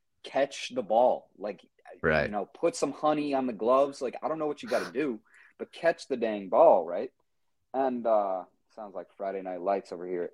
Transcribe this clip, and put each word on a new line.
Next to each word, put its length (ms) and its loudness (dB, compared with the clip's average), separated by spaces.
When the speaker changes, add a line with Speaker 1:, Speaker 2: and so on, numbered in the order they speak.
Speaker 1:
"Catch 520 -4
the 60 -4
ball. 560 2
Like, 240 -10
Speaker 2:
Right. 240 4
Speaker 1:
you 60 -4
know, 140 -4
put 300 -2
some 180 -2
honey 400 0
on 140 0
the 60 -4
gloves. 480 2
Like, 220 -6
I 40 -2
don't 120 -4
know 80 -4
what 160 -8
you 60 -12
gotta 220 -2
do, 280 -4
but 140 -10
catch 360 -2
the 100 -4
dang 320 -4
ball," 360 6
right? 260 -6
And, 340 -2
uh, 360 2
sounds 200 -14
like 180 -14
Friday 280 -6
Night 200 -8
Lights 300 -2
over 160 -10
here. 260 -4